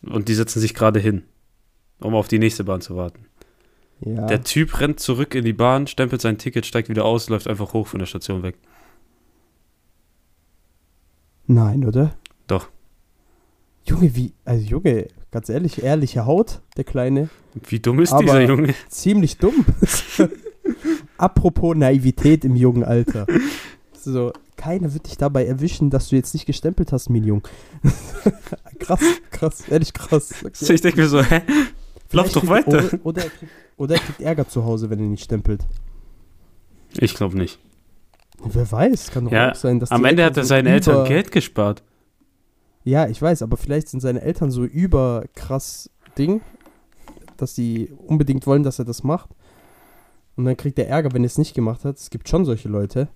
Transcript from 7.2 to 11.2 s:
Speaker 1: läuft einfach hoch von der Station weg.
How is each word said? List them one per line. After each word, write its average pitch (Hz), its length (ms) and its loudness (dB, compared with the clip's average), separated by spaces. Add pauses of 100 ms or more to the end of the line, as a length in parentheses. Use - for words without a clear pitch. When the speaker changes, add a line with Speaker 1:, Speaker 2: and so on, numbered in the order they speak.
Speaker 1:
läuft 110 200 -4
einfach 101 240 -6
hoch 110 160 -2
von - 100 -8
der 92 80 -6
Station 92 360 -8
weg. 90 140 -8 (3000)